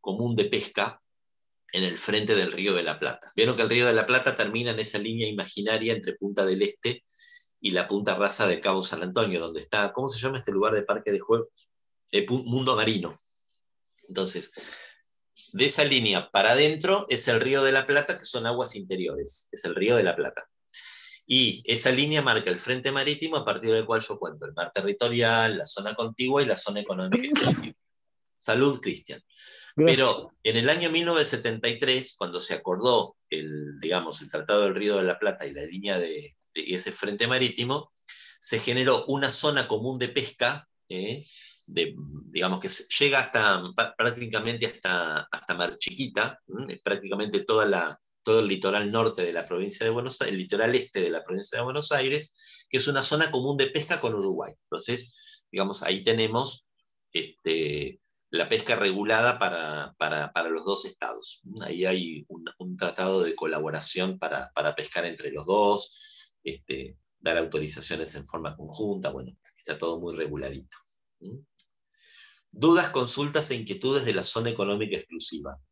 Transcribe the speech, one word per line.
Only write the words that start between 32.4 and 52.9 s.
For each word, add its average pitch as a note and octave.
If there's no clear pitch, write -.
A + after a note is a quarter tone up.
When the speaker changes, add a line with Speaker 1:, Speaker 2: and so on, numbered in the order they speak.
Speaker 1:
se -
acordó G#2
el, D2+
digamos, D#2+
el -
Tratado G2+
del F#2+
Río G2+
de F#2
la F2+
Plata F#2+
y C#2
la C#2+
línea F#2+
de, D2+
de D#2+
ese F#2
frente G#2
marítimo, B2+
se -
generó B2+
una C#3
zona C3+
común B2
de B2
pesca, B2+
¿eh? G#2+
De, E2
digamos F#2
que F#2+
se, -
llega C#3
hasta, G#2
pa-, A2+
prácticamente A2+
hasta, E2+
hasta -
Mar F2
Chiquita, A2+
¿m? A#2+
Es -
prácticamente G2+
toda A2
la, F2
todo A2+
el G#2
litoral G2
norte A2
de E2+
la E2
provincia G2
de A2+
Buenos B2
Aires, A2
el F#2
litoral G#2+
este -
de E2+
la E2
provincia G2
de A#2+
Buenos D3
Aires, C#3+
que D3
es C#3+
una C#3